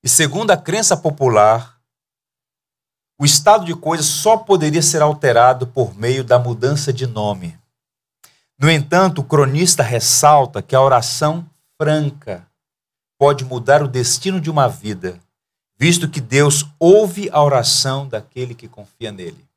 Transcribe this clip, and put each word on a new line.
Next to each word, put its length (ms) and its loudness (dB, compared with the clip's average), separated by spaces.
E 60 -4
segundo 420 0
a 60 6
crença 400 -2
popular, 800 0
o 40 -2
estado 400 4
de 120 -8
coisas 300 -4
só 300 2
poderia 460 0
ser 200 0
alterado 640 2
por 280 -4
meio 300 -4
da 140 2
mudança 540 -2
de 140 -6
nome. 500 -8
No 120 2
entanto, 500 0
o 40 -6
cronista 580 0
ressalta 800 2
que 120 -6
a 60 4
oração 680 0
franca 720 -4
pode 260 2
mudar 380 0
o 60 -4
destino 520 -4
de 100 -6
uma 180 0
vida, 520 -10
visto 300 0
que 120 -10
Deus 440 0
ouve 520 2
a 120 2
oração 680 -2
daquele 460 -12
que 140 -20
confia 440 -16
nele. 340 -18